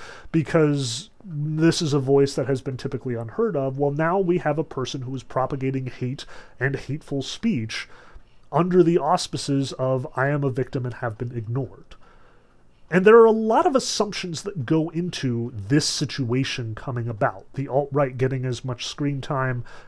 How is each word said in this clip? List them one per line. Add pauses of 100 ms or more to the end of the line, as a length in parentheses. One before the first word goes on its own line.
(320)
because (160)
this
is
a
voice
that
has
been
typically
unheard
of,
well,
now
we
have
a
person
who
is
propagating
hate (360)
and
hateful
speech (600)
under
the
auspices
of
"I
am
a
victim
and
have
been
ignored." (960)
And
there
are
a
lot
of
assumptions
that
go
into
this
situation
coming
about,
the
alt-right
getting
as
much
screen
time (240)